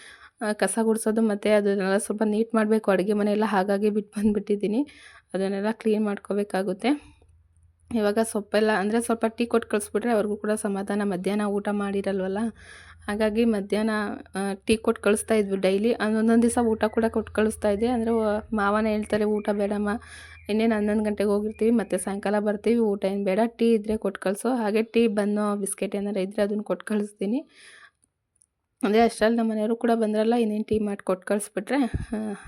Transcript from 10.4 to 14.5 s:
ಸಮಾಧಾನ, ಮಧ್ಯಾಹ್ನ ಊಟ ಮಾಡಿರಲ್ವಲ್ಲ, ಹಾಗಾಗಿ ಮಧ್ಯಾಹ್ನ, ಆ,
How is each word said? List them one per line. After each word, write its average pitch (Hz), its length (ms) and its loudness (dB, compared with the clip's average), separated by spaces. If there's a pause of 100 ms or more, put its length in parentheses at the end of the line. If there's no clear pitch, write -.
ಸಮಾಧಾನ, 202 520 -2
ಮಧ್ಯಾಹ್ನ 196 400 -2
ಊಟ 202 260 -2
ಮಾಡಿರಲ್ವಲ್ಲ, 196 720 -2 (680)
ಹಾಗಾಗಿ 214 380 0
ಮಧ್ಯಾಹ್ನ, 214 460 0 (440)
ಆ, 190 40 -6 (280)